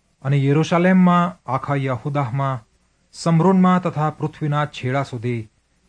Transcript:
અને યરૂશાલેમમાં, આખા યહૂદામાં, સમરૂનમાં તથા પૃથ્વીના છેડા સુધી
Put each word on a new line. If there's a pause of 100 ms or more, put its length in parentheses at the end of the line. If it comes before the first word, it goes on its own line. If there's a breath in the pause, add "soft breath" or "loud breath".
(220)
અને
યરૂશાલેમમાં,
આખા
યહૂદામાં, (460)
સમરૂનમાં
તથા
પૃથ્વીના
છેડા
સુધી (400)